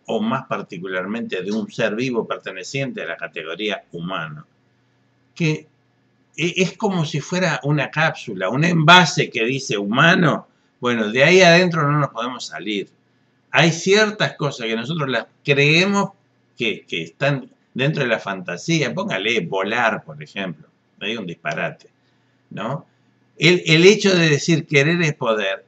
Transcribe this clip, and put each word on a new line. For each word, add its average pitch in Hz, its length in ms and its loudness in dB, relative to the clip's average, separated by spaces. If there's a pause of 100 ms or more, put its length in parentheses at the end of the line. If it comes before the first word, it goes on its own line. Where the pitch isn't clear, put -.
o 113 120 -4
más 127 280 -2
particularmente 98 960 -8
de 98 100 -6
un 104 180 -6
ser - 240 -4
vivo 120 320 -4
perteneciente 101 760 -8
a - 20 -8
la 82 140 -8
categoría 85 760 -8
humano, 82 540 -10 (880)
que 156 320 -2 (680)
e-, 165 220 -4
es 185 220 0
como 185 260 -2
si 143 160 -4
fuera 175 440 -2
una 143 260 0
cápsula, 117 580 -2
un 131 160 0
envase 170 640 6
que 117 160 -2
dice 123 320 -2
humano, 127 720 2 (320)
bueno, 117 300 0
de 127 120 2
ahí 180 200 8
adentro 170 400 6
no 143 160 2
nos 139 100 0
podemos 120 380 -8
salir. 101 420 -6 (640)
Hay 156 220 4
ciertas 202 640 0
cosas 127 320 -6
que 113 80 -2
nosotros 139 340 -4
las 117 160 -2 (180)
creemos 170 680 2 (440)
que, 101 300 -6
que 87 160 -8
están 135 480 -4 (240)
dentro 143 300 0
de 123 40 0
la 110 100 0
fantasía. 98 760 -4
Póngale 117 460 -2
volar, 98 640 -2
por 76 200 -18
ejemplo. 90 440 -10 (320)
Me 95 100 -10
digo 113 120 -6
un 92 60 -12
disparate, 82 640 -8 (580)
¿no? 117 380 -8 (540)
El, 175 240 4
el 160 220 6
hecho 202 280 6
de 165 140 4
decir 147 380 2
querer 156 340 2
es 151 140 0
poder 107 540 -2